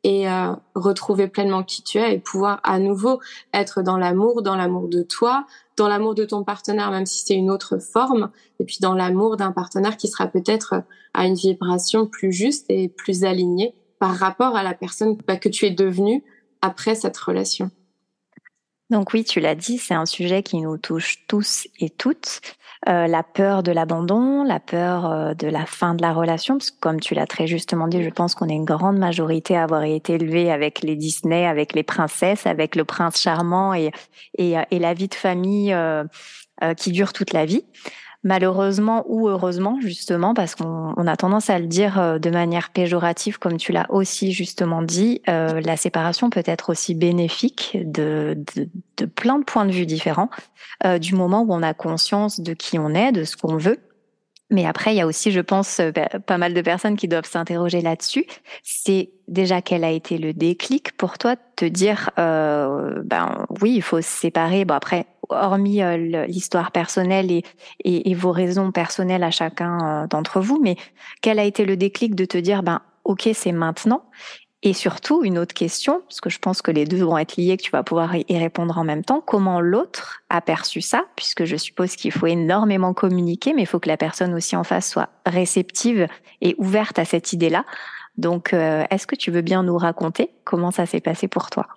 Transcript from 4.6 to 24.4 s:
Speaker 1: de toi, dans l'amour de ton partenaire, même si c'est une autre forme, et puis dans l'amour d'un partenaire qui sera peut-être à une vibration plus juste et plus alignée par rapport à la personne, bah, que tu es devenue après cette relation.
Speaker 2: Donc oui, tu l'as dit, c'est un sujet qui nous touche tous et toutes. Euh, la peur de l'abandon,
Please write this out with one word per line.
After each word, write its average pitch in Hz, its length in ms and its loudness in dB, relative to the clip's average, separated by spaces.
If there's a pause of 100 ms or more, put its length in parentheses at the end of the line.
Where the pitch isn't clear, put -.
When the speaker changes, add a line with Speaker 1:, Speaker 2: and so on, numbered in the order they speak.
Speaker 1:
de 175 140 0
toi, 247 460 0 (300)
dans 208 100 4
l'amour 208 260 0
de 214 120 0
ton 208 180 -4
partenaire, 202 480 -4
même 190 160 -2
si - 180 -6
c'est 202 80 2
une 190 160 2
autre 190 300 -2
forme, 226 500 0 (300)
et 185 60 -2
puis - 140 -10
dans 190 140 2
l'amour 185 420 2
d'un 196 160 -2
partenaire 196 460 -2
qui 208 100 -6
sera 190 200 -4
peut-être 190 560 -2 (320)
à 185 100 2
une 190 80 4
vibration 185 720 0
plus 196 260 -2
juste 226 380 0
et 190 180 2
plus 185 360 -2
alignée 185 500 2 (240)
par 190 180 0
rapport 190 400 2
à 196 60 2
la 185 140 -2
personne, 214 420 -2 (100)
bah, 190 100 0
que 202 120 0
tu - 160 0
es 196 60 2
devenue 190 520 2 (380)
après 190 320 0
cette 202 240 -4
relation. 185 540 -2 (1200)
Speaker 2:
Donc 208 220 2
oui, 226 100 2
tu - 160 0
l'as 156 160 2
dit, 233 240 -4
c'est - 160 -2
un 160 100 0
sujet 180 380 0
qui 170 180 -4
nous 156 160 -4
touche - 500 -6
tous - 400 -2 (120)
et 160 100 -2
toutes. - 520 -4 (460)
Euh, 175 200 2
la 165 160 2
peur 196 400 2
de 175 80 0
l'abandon, 175 720 0